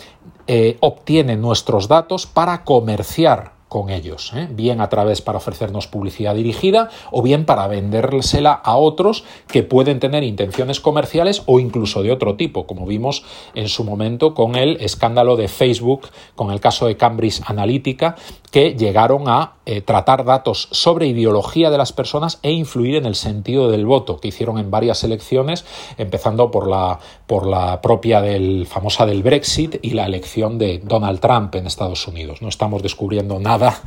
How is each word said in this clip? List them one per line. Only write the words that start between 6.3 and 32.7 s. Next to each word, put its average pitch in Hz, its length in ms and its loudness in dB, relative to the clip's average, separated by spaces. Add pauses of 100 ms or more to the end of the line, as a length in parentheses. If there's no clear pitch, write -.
dirigida 190 520 0 (220)
o 123 100 -2
bien 139 240 2
para 101 220 2
vendérsela 123 840 2
a - 240 0
otros 156 480 2 (240)
que 113 160 2
pueden 131 340 4
tener 139 240 0
intenciones 117 560 -4
comerciales 160 680 0
o 127 120 6
incluso 110 460 -2
de 110 80 0
otro 104 240 -2
tipo, - 320 -6
como 90 180 -10
vimos 110 380 -4 (320)
en 107 120 -4
su - 140 -4
momento 110 520 -2
con 120 200 0
el 139 260 0
escándalo 120 560 2
de 107 120 0
Facebook, 123 600 0 (280)
con 101 160 -4
el 101 80 -4
caso 117 260 2
de 110 100 0
Cambridge 113 480 0
Analytica, 131 720 -2 (380)
que 143 240 4
llegaron 113 520 2
a, 135 260 0 (120)
eh, 104 160 -4
tratar 120 420 2
datos 123 460 0
sobre 165 380 2
ideología 117 600 2
de 147 80 4
las 139 160 0
personas 151 500 -4
e 147 100 0
influir 135 420 -2
en 147 100 0
el 107 120 -2
sentido 117 520 -2
del 107 160 2
voto, 120 340 0
que 110 100 -8
hicieron 113 300 -6
en 101 120 -4
varias 110 320 0
elecciones, 131 640 -2 (320)
empezando 113 540 0
por 98 160 0
la, 92 320 0 (260)
por 95 200 0
la 90 360 0
propia 113 400 4
del, 95 440 0
famosa 101 380 0
del 101 200 2
Brexit 156 580 0
y 113 80 -4
la 110 160 -2
elección 107 500 -4
de 98 220 0
Donald 101 400 -2
Trump 113 380 2
en 92 100 -6
Estados 90 400 -6
Unidos. 82 340 -12
No 110 80 -10
estamos 104 340 -4